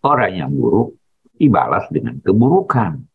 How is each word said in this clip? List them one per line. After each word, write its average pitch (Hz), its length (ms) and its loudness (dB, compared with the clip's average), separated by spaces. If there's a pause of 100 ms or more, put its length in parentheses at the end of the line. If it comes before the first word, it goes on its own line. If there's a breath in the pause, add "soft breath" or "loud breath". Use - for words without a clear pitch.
orang 107 320 2
yang 73 160 -6
buruk - 480 0 (360)
dibalas 113 560 2
dengan 67 300 -6
keburukan. 117 800 0 (120)